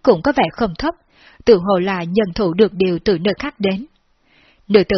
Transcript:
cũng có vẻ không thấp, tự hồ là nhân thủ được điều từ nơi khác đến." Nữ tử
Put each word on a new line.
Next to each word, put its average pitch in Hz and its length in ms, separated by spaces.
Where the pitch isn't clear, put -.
cũng 190 180
có 277 140
vẻ 247 160
không 208 260
thấp, 320 160
tự 233 100
hồ 185 240
là 185 240
nhân 185 320
thủ 185 180
được 190 200
điều 180 320
từ 196 120
nơi 185 220
khác 285 200
đến." 196 260
Nữ 196 160
tử 202 140